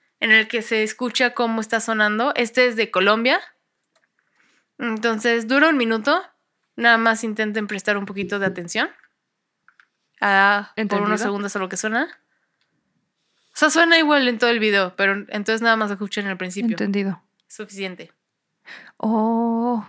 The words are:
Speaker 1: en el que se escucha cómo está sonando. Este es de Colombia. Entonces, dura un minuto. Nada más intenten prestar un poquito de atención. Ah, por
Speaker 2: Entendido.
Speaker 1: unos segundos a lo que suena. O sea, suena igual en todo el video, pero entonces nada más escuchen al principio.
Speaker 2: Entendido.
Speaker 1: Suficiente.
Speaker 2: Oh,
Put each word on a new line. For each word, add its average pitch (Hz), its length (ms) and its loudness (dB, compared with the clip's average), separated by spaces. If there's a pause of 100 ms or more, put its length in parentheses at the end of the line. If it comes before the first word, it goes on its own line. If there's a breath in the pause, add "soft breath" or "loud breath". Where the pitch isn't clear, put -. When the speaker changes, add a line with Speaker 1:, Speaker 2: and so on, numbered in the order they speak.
(200)
Speaker 1:
en 226 120 0
el 220 160 4
que 226 140 -4
se 214 220 -2
escucha 240 500 -2
cómo 226 280 -2
está 220 180 -4
sonando. 214 560 0
Este 240 320 2
es 226 80 -2
de 214 160 -2
Colombia. 220 480 2 (1400)
Entonces, 226 680 -2
dura 285 220 4
un 302 80 2
minuto. 233 440 0 (540)
Nada 233 220 6
más 226 260 2
intenten 214 440 -4
prestar 202 300 -4
un 196 80 -6
poquito 202 340 -6
de 196 60 -2
atención. 185 440 -4 (1300)
Ah, 202 540 2
por - 60 -6
Speaker 2:
Entendido. 202 260 -2
Speaker 1:
unos 214 140 0
segundos 202 340 -4
a 202 40 -2
lo 185 100 -4
que 190 80 -6
suena. 226 300 -2 (1500)
O - 60 -10
sea, 302 120 4
suena 330 260 4
igual 294 300 4
en 233 100 -2
todo 240 140 2
el 233 80 0
video, 202 360 2
pero 196 180 2 (160)
entonces 220 340 -2
nada 226 120 4
más 214 140 -2
escuchen 202 380 -6
al 190 100 -6
principio. 196 360 -4
Speaker 2:
Entendido. 202 500 -2 (240)
Speaker 1:
Suficiente. 196 640 -14 (840 loud breath)
Speaker 2:
Oh, 226 920 0